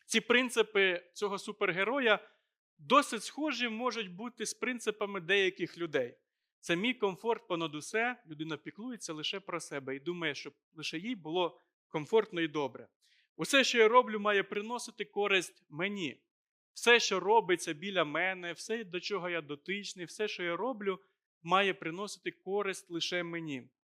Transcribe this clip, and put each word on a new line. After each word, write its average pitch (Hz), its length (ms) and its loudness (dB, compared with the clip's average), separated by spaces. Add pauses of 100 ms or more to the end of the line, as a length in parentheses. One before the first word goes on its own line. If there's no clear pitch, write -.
Ці 226 140 2
принципи 214 960 2
цього 202 240 -4
супергероя 208 800 2 (600)
досить 220 440 4
схожі 254 460 -4
можуть 220 440 -4
бути 220 340 -10
з - 80 -6
принципами 208 680 -4
деяких 185 580 0
людей. 143 380 -2 (440)
Це 170 160 0
«мій 233 180 0
комфорт 220 540 -2
понад 165 260 -2
усе», 220 520 -4
людина 156 300 -8
піклується 202 560 -12
лише 156 280 -6
про 175 200 -6
себе 139 360 -8
і 139 40 -14
думає, 160 340 -4
щоб - 200 -12 (200)
лише 160 240 -8
їй 226 160 -6
було 165 460 -2 (280)
комфортно 170 520 2
і 165 80 2
добре. 131 400 -4 (480)
«Усе, - 280 4
що - 140 2
я 220 100 10
роблю, 220 320 6
має 202 220 4
приносити 214 640 -8
користь 196 640 0
мені». 175 520 -4 (580)
Все, 233 220 8
що 196 200 0
робиться 180 520 2
біля 175 320 -2
мене, 175 480 -2
все, 220 320 -6
до 175 160 -8
чого 180 280 -4
я 170 120 -2
дотичний, 180 640 -8
все, 208 220 -4
що 202 140 -8
я 170 140 -2
роблю, 202 420 -4 (440)
має 185 320 4
приносити 175 560 -8
користь 190 600 -4
лише 175 320 -2
мені. 160 460 -6 (180)